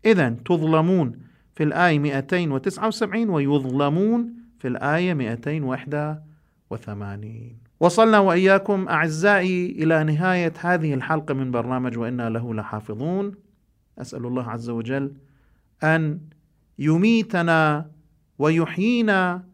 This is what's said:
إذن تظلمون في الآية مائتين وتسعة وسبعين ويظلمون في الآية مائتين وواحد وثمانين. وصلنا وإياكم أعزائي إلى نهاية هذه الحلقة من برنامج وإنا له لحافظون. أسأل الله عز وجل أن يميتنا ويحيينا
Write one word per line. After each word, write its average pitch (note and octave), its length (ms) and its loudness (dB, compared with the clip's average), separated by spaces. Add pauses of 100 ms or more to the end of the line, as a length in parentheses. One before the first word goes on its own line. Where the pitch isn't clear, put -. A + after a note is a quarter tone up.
إذن C#3 380 2
تظلمون D#3+ 680 2 (420)
في - 80 -4
الآية D#3 360 2
مائتين D3 540 0
وتسعة F3+ 360 -2
وسبعين A3 420 -2
ويظلمون D3 1000 0 (260)
في C3 100 -6
الآية E3 460 -2
مائتين C3 480 -4
وواحد D3 560 -6 (520)
وثمانين. G#2+ 880 -12 (220)
وصلنا G#3+ 380 6
وإياكم F#3+ 680 4
أعزائي F3+ 800 2
إلى D#3 380 2
نهاية E3+ 560 0
هذه D#3+ 340 0
الحلقة D3+ 400 -2
من C3 160 -4
برنامج B2 480 -2
وإنا A#2 320 -4
له A#2 240 -4
لحافظون. B2 800 -6 (680)
أسأل A#2+ 280 -10
الله B2 240 -6
عز A#2 200 -8
وجل C3+ 420 -4 (720)
أن D#3+ 360 0 (600)
يميتنا E3 1120 2 (480)
ويحيينا F#3 1160 0